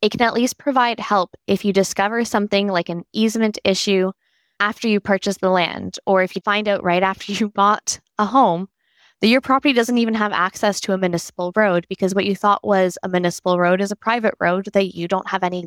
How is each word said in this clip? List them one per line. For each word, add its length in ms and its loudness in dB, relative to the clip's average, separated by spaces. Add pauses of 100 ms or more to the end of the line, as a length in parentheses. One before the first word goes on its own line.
it 80 4
can 120 -2
at 120 2
least 240 0
provide 400 0
help 380 -2 (100)
if 180 0
you 80 0
discover 520 0
something 440 0
like 200 -2
an 240 -6
easement 520 0
issue 460 0 (500)
after 280 -2
you 120 2
purchase 380 -2
the 120 0
land, 560 -2
or 160 4
if 120 -4
you 100 -8
find 240 0
out 140 0
right 200 2
after 300 -4
<laughs> 0 -
you 160 -2
bought 520 0 (180)
a 60 2
home 440 2 (520)
that 80 2
your 120 4
property 320 0
doesn't 260 0
even 160 0
have 180 -2
access 480 -2
to 120 -4
a 60 0
municipal 580 -4
road 320 2
because 260 -2
what 120 0
you 80 0
thought 320 0
was 360 2
a 60 -6
municipal 500 0
road 220 2
is 120 -4
a 40 -8
private 440 -2
road 320 0
that 220 0
you 140 -6
don't 200 -2
have 160 -2
any 220 -4